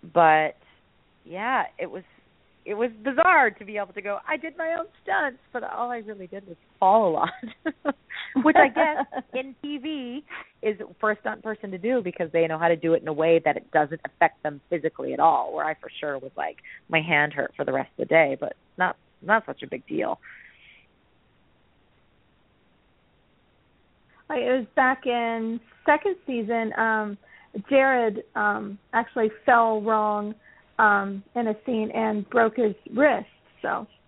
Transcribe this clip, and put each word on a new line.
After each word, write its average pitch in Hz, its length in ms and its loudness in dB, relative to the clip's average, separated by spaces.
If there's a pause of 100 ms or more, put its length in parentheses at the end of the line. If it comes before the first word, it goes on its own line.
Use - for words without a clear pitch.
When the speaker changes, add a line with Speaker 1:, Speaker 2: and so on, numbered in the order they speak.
Speaker 1:
But, 156 540 4 (680)
yeah, 208 400 -4 (140)
it 170 120 -10
was, 170 120 -14 (640)
it 202 80 -6
was 233 160 -4 (120)
bizarre 277 480 4
to 202 140 -18
be 208 140 -10
able 196 160 -8
to 202 80 -12
go, 202 160 -6 (100)
"I 311 80 -4
did 320 220 -10
my 330 200 -4
own 330 80 -8 (160)
stunts," 262 360 -4 (140)
but 240 120 -8
all 240 260 -8
I 240 80 -8
really 202 280 -14
did 196 200 -16
was 175 100 -18 (220)
fall 202 300 6
a 165 40 0
lot, 156 180 0 (340)
<laughs> 294 300 -4 (500)
which 311 120 6
I 294 120 8
guess 294 600 -2
Speaker 2:
<laughs> - 60 -20
Speaker 1:
in 262 280 -8
T 294 160 -8
V 262 460 -10 (380)
is 214 140 -2 (240)
for 214 120 0
a 208 80 -2
stunt 214 220 -8
person 214 280 -10
to 185 80 -10
do 240 240 0
because 175 300 -6
they 170 140 2
know 160 120 -4
how 170 100 0
to 170 80 4
do 160 180 0
it - 80 2
in 160 60 -8
a 160 40 -4
way 160 320 4
that 147 120 0
it - 160 -14
doesn't 151 320 0
affect - 380 -2
them 147 180 -8 (100)
physically 147 440 -4
at 131 60 -4
all, 143 340 2
where 151 100 -4
I 156 100 -4
for - 160 -18 (100)
sure 143 180 -8
was 131 180 -16
like, - 200 -8 (320)
my 160 120 2
hand 151 340 0
hurt 143 220 -4
for 143 80 -4
the 139 80 -4
rest 135 260 -4
of 123 100 -4
the 151 60 0
day, 147 240 4
but - 160 -6 (240)
not, 185 180 -2 (260)
not 208 240 0
such - 160 -14
a - 40 -16
big 131 200 -12
deal. - 320 -6 (4000)
Speaker 2:
It 254 280 0
was 226 160 -6
back 262 320 2
in 233 540 -4 (240)
second 311 320 2 (100)
season, 226 520 -2
um, 214 400 0 (500)
Jared, 262 540 4 (120)
um, 208 440 -2 (140)
actually 233 360 0 (180)
fell 226 360 4
wrong, 214 520 0 (440)
um, 196 440 2 (140)
in 240 120 -2
a 214 60 0 (120)
scene 220 280 -2
and 214 360 -2
broke 226 260 2
his 220 180 0 (220)
wrist, 262 300 2 (360)
so. - 240 -4 (220)